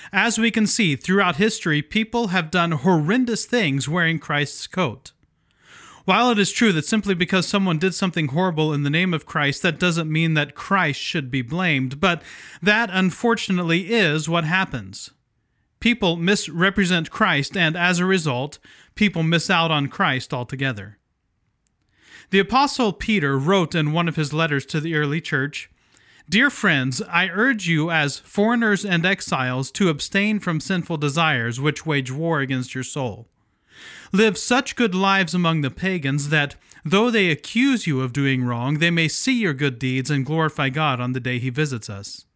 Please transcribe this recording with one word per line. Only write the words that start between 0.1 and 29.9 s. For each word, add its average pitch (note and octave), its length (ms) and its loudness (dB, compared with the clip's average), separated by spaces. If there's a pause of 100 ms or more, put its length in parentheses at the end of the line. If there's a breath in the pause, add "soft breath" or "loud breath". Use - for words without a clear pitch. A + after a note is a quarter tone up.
As G#3 260 2
we A3+ 140 2
can A3 160 0
see, D#3+ 300 0
throughout F3+ 400 0
history, F3+ 440 0
people A3 460 -2
have E3+ 240 -2
done E3+ 200 2
horrendous F#3 760 0
things C#3 420 0
wearing E3 320 0
Christ's - 480 -4
coat. - 460 -6 (880 loud breath)
While A3 260 4
it A#3 80 2
is G3+ 140 2
true A3 220 4
that D#3 120 0
simply G3+ 280 0
because F3+ 340 0
someone F#3 320 2
did F3+ 160 0
something E3+ 320 -2
horrible D#3 460 0
in D3 100 -2
the C#3+ 60 0
name F3 240 2
of D3+ 120 -4
Christ, C#3+ 360 -2
that E3+ 180 0
doesn't E3 320 0
mean D#3+ 220 2
that D3 220 0
Christ F3 440 0
should C3+ 320 -6
be C3 100 -2
blamed, C#3 600 -2
but F3 200 0 (400 loud breath)
that, G#3 300 2
unfortunately, F3+ 1000 0
is D#3 340 2
what E3 160 0
happens. D3+ 680 -4 (680)
People G#3 380 2
misrepresent F3 920 0
Christ, D#3+ 460 0
and E3 220 2
as F3 220 2
a F3+ 60 2
result, D3+ 540 0 (360 loud breath)
people E3+ 280 2
miss E3 260 2
out E3 220 2
on C#3+ 160 0
Christ C3+ 460 -2
altogether. B2 640 -6 (1300 loud breath)
The F#3+ 100 4
Apostle G#3+ 540 2
Peter C#3+ 440 0
wrote E3+ 380 2
in D3+ 160 0
one E3+ 160 0
of D3+ 80 -4
his D3 180 -2
letters D3+ 340 -2
to D#3 140 -2
the D#3+ 140 -4
early D3+ 260 -2
church, C#3+ 480 -4 (580 soft breath)
"Dear A3+ 220 2
friends, C3+ 540 0
I F3 260 0
urge G#3 380 0
you E3 240 2
as D3 260 0
foreigners A3 640 0
and F3 220 0
exiles C3 680 -2
to G3 160 2
abstain G3 520 0